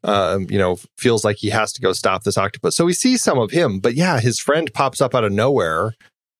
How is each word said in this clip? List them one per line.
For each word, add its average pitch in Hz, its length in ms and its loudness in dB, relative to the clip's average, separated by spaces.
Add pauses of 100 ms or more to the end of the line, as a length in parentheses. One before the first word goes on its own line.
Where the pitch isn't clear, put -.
um, 98 460 0
you 101 80 0
know, 92 180 0 (200)
feels 117 280 2
like 104 140 0
he 107 120 -4
has 107 220 0
to - 80 -12
go 95 120 2
stop 95 320 -2
this 101 140 -2
octopus. 98 380 -2
So 170 80 4
we 175 80 2
see 254 240 0
some 165 220 0
of 113 120 0
him, 127 300 0
but 120 140 0
yeah, 160 260 0
his 113 180 0
friend 156 340 -2
pops 135 280 -2
up 135 140 0
out 123 100 2
of 101 80 0
nowhere 104 600 0 (460)